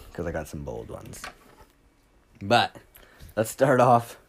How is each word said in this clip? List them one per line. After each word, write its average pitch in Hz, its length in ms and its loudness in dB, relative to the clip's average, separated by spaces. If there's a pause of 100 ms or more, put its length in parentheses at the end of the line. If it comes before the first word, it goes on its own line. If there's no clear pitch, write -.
(120)
'cause 82 140 -8
I 82 60 -6
got 78 160 -8
some 73 160 -12
bold 60 260 -12
ones. - 320 -16 (1200)
But 104 340 2 (600)
let's 113 120 0
start 131 320 2
off 120 380 4 (100)